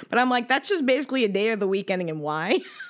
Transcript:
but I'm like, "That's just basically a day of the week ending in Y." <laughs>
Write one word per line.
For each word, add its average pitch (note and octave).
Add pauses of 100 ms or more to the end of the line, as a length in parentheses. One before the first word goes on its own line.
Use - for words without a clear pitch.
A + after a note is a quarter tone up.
but -
I'm B3+
like, B3
"That's C4+
just F4
basically C4
a G#3
day G3
of A3
the G3
week G3
ending F3+
in D#3
Y." D#3
<laughs> - (200)